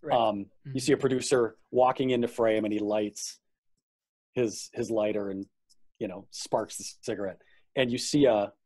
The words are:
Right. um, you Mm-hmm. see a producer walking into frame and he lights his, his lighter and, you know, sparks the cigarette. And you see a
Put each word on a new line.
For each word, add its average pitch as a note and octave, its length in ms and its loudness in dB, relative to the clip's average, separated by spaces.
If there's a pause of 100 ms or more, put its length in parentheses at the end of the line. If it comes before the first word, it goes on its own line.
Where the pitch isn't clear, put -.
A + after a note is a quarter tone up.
Right. C#3+ 160 0
um, A2 220 4
you G2 60 -6 (260)
Mm-hmm. C3 80 -4
see C3 140 0
a C3+ 40 6
producer B2+ 600 2 (140)
walking B2+ 400 4
into A#2+ 160 2
frame A2 380 2
and G#2+ 80 -2
he G#2+ 60 0
lights G#2 600 -4 (920)
his, A2+ 400 -4
his A#2+ 180 -6
lighter G#2+ 380 -2
and, G2 160 -8 (540)
you A2+ 80 -6
know, G2 240 -12
sparks - 460 -4
the G#2 80 -12 (160)
cigarette. G2 400 -8 (340)
And B2+ 160 0
you B2 60 -2
see C#3+ 280 2
a G#2+ 280 2 (120)